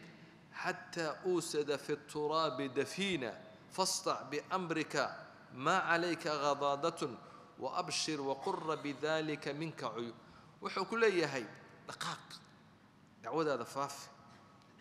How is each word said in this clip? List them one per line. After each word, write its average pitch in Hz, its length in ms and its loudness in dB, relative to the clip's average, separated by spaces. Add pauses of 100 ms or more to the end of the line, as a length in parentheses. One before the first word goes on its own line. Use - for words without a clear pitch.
(640)
xataa 170 540 -2 (100)
uusada 147 520 2
fi 147 180 -2
turaabi 147 720 0
dafiina. 135 640 0 (380)
Fastac 165 600 0
biamrika 156 720 0 (500)
maa 160 260 4
calayka 165 560 2
ghadaadatun 139 800 2 (420)
wa 127 200 -4
abshir 156 420 0
wa 135 140 0
qurra 160 420 0
bidaalika 147 800 0
minka 151 360 -4
cuyu." 117 220 -4 (500)
Wuxuu 196 260 -2
ku 226 80 0
leeyahay, 165 480 4 (440)
"Dhaqaaq. - 380 -6 (960)
Dacwadaada 135 420 2
faafi. - 440 -4 (720)